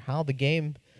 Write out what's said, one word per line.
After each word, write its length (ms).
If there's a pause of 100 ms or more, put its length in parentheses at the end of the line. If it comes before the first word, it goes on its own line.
how 160
the 100
game 440 (240)